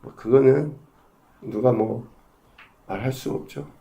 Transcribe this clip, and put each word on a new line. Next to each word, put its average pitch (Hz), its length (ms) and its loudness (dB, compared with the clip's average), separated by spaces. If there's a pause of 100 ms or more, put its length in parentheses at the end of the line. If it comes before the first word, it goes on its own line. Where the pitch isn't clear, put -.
뭐 - 120 -18
그거는 135 600 2 (640)
누가 120 300 0
뭐 113 360 -2 (800)
말할 107 260 -6
수 - 200 -10
없죠. - 380 -12 (100)